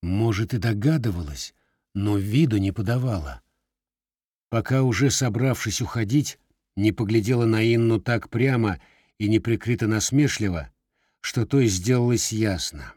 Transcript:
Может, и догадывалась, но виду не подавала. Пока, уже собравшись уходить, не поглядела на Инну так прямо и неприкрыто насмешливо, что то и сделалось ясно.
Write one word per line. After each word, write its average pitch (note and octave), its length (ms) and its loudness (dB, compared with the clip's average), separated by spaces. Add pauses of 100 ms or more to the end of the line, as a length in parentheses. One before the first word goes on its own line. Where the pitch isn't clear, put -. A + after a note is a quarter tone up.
Может, G#2 520 0
и B2+ 40 -2
догадывалась, G#2 960 -2 (400)
но G2+ 240 0
виду A2 400 2
не G2 140 0
подавала. G2+ 680 -4 (1080)
Пока, B2 340 0
уже B2+ 260 2
собравшись A#2+ 720 -2
уходить, A#2 580 -2 (360)
не G#2 160 2
поглядела A2+ 540 0
на A2 160 2
Инну A#2 380 2
так A2+ 300 -2
прямо A#2 500 0 (380)
и G#2+ 100 -2
неприкрыто A2 600 0
насмешливо, G#2+ 840 0 (500)
что - 240 -4
то C#3 140 2
и B2 80 4
сделалось A#2+ 640 0
ясно. F#2+ 640 -4